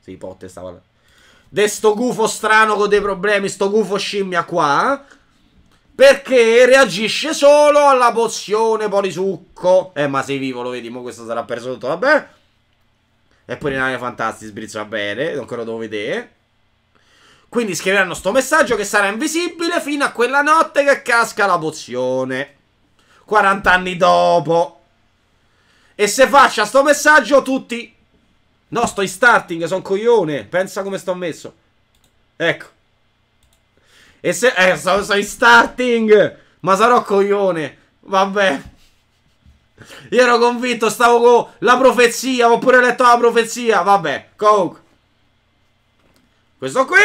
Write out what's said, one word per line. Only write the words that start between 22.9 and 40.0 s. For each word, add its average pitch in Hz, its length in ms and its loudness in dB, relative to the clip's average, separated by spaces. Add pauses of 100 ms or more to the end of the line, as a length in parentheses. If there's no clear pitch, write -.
Quaranta 196 480 0
anni 180 240 -2
dopo. 175 840 2 (1120)
E 208 140 -2
se 254 200 2
faccia 233 380 2
sto 269 160 2
messaggio 285 580 4
tutti: 254 540 -8 (720)
"No, 226 180 -2
sto 208 140 -6
in 196 80 -2
starting, 185 560 0
son 180 160 -4
coglione, 196 640 0
pensa 190 380 -6
come 196 160 -8
sto 185 160 -6
messo". 175 400 -12 (840)
Ecco. - 380 -6 (1400)
E 175 140 -4
se... 220 240 0
Eh, 185 200 2
sto, 190 280 -2
sto 202 100 -4
in 202 100 0
starting, 226 1120 2 (220)
ma 185 140 0
sarò 226 280 2
coglione! 196 760 -2 (220)
Vabbè! 196 600 -2 (1500)